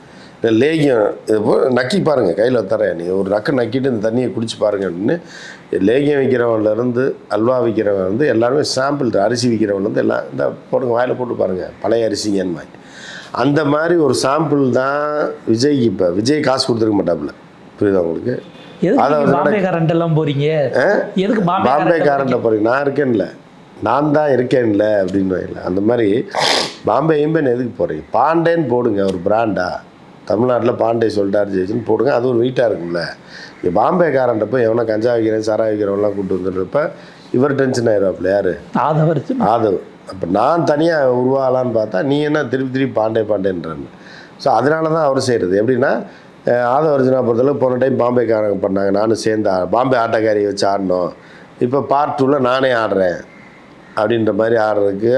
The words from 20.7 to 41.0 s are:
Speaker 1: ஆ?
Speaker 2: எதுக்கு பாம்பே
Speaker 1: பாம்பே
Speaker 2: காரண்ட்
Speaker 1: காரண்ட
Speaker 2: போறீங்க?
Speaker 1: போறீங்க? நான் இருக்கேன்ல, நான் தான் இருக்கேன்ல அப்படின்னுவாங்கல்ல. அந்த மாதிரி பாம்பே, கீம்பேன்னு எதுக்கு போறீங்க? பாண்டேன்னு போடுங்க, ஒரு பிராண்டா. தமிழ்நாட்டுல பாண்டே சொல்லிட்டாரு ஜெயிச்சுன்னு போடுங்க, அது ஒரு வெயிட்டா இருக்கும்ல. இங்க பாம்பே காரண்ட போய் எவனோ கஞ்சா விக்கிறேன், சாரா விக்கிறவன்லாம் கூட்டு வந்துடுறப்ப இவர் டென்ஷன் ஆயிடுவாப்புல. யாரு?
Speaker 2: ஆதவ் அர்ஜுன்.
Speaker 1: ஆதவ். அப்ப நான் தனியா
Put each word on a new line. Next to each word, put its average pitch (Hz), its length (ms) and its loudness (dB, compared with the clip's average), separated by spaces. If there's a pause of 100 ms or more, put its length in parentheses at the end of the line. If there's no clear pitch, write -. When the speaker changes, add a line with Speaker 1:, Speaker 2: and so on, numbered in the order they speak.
Speaker 1:
ஆ? 165 160 2 (200)
Speaker 2:
எதுக்கு 214 280 0
பாம்பே 185 260 0
Speaker 1:
பாம்பே 170 220 2
Speaker 2:
காரண்ட் 165 120 2
Speaker 1:
காரண்ட 139 340 2
Speaker 2:
போறீங்க? 113 60 -4
Speaker 1:
போறீங்க? 110 180 2
நான் 123 220 2
இருக்கேன்ல, 131 440 0 (560)
நான் 139 300 2
தான் 151 180 2
இருக்கேன்ல 123 540 2 (120)
அப்படின்னுவாங்கல்ல. 90 680 -2
அந்த 92 160 -2
மாதிரி 113 480 0 (560)
பாம்பே, 147 400 2
கீம்பேன்னு 151 280 0
எதுக்கு 120 340 -2
போறீங்க? 78 160 -8 (100)
பாண்டேன்னு 160 560 2
போடுங்க, 120 360 0
ஒரு 92 200 -2
பிராண்டா. 98 440 0 (560)
தமிழ்நாட்டுல 120 480 0
பாண்டே 113 380 0
சொல்லிட்டாரு 101 360 0
ஜெயிச்சுன்னு 98 380 -2
போடுங்க, 113 300 0
அது 123 140 0
ஒரு 123 100 2
வெயிட்டா 127 280 0
இருக்கும்ல. 85 340 -4 (540)
இங்க - 200 -4
பாம்பே 160 320 2
காரண்ட 123 380 0
போய் 120 180 0
எவனோ 113 220 2
கஞ்சா 110 300 0
விக்கிறேன், 110 280 0
சாரா 107 220 0
விக்கிறவன்லாம் 104 500 0
கூட்டு 98 200 -4
வந்துடுறப்ப 95 560 -2 (420)
இவர் 131 220 2
டென்ஷன் 127 320 0
ஆயிடுவாப்புல. 98 440 0
யாரு? 95 280 0 (160)
Speaker 2:
ஆதவ் 151 360 0
அர்ஜுன். 165 300 -4
Speaker 1:
ஆதவ். 107 380 2 (320)
அப்ப 95 160 -10
நான் 127 380 0
தனியா 147 480 2